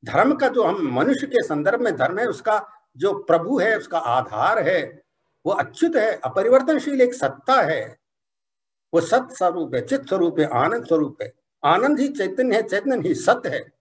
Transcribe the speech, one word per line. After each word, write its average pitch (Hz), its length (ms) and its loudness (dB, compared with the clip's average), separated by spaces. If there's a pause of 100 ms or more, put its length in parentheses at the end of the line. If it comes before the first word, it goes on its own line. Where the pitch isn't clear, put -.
धर्म 247 300 2
का 262 120 0
जो 247 160 2
हम 180 280 0
मनुष्य 220 360 0
के 226 160 2
संदर्भ 160 380 0
में 208 140 0
धर्म 139 240 -2
है, 240 80 0
उसका 208 420 -2 (280)
जो 196 160 0
प्रभु 196 460 0
है, 214 180 2
उसका 165 220 -4
आधार 127 600 0
है, 147 440 -2 (420)
वो 175 60 -2
अच्युत 320 440 -2
है, 220 280 0
अपरिवर्तनशील 254 760 2
एक 247 120 4
सत्ता 233 480 0
है, 147 380 -4 (960)
वो 170 80 4
सत 233 300 0
स्वरूप 170 440 -2
है, 120 100 -2
चित 269 220 -4
स्वरूप 170 320 0
है, 151 60 4
आनंद 156 400 -2
स्वरूप 156 360 -2
है, 110 120 -10 (320)
आनंद 226 340 2
ही 277 80 0
चैतन्य 240 480 -2
है, 226 60 2
चैतन्य 208 460 -2
ही 170 80 0
सत्य - 340 0
है। - 320 -8